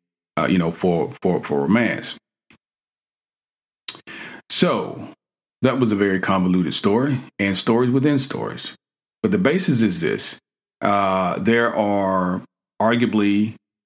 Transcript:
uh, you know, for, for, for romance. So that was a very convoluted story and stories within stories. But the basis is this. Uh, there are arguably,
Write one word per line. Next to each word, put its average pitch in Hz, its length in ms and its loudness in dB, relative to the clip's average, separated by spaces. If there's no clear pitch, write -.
uh, 80 80 0
you 87 100 4
know, 85 140 2
for, 85 500 0
for, 90 220 0
for - 180 -2
romance. 101 560 0
So - 600 -2
that 131 180 2
was 117 140 2
a 110 40 2
very 98 240 2
convoluted 92 520 2
story 123 480 0
and 98 200 -2
stories 120 320 2
within 135 280 2
stories. - 560 -8
But 98 100 0
the 107 60 2
basis 139 440 2
is 87 180 0
this. - 380 -4
Uh, 95 600 0
there 117 340 2
are 95 680 0
arguably, 107 760 2